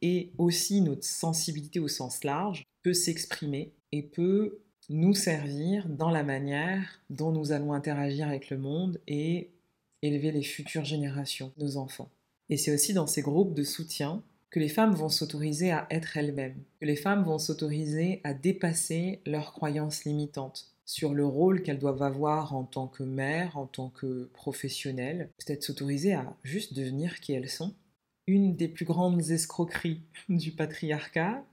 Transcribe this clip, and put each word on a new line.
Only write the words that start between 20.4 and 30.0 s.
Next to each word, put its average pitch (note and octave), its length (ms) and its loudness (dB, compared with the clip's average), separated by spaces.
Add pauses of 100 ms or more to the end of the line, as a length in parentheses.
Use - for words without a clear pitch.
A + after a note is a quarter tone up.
sur D3 300 -2
le C#3+ 120 4
rôle E3+ 380 4
qu'elles C#3+ 160 -2
doivent C3+ 220 0
avoir C#3+ 520 0
en C3 120 -4
tant C3 220 -6
que - 160 -8
mère, D3 540 -2
en C#3 80 -4
tant C3 240 -8
que B2+ 440 -6
professionnelle, C#3 1040 -4
peut-être D3 260 -6
s'autoriser C#3+ 500 0
à C3 300 -2
juste D#3 300 -6
devenir C3+ 480 -2
qui - 100 -4
elles B2+ 180 -2
sont. F#3+ 240 -6 (540)
Une F#3+ 300 6
des E3+ 100 0
plus E3 160 -4
grandes E3+ 460 2
escroqueries E3 720 -2 (140)